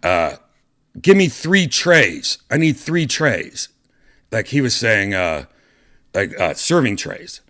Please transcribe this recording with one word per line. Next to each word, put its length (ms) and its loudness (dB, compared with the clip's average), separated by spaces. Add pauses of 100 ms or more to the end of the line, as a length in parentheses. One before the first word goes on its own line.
Uh, 320 0 (640)
Give 140 8
me 120 4
three 400 0
trays. 720 0 (100)
I 80 -2
need 200 2
three 280 -2
trays. 640 -4 (600)
Like 160 -4
he 140 0
was 140 0
saying, 380 0
uh, 320 -2 (680)
like, 260 -4
uh, 140 0
serving 440 0
trays. 520 -12